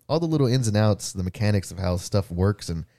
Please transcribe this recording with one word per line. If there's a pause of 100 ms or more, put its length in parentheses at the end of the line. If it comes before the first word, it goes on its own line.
all
the
little
ins
and
outs,
the
mechanics
of
how
stuff
works
and (140)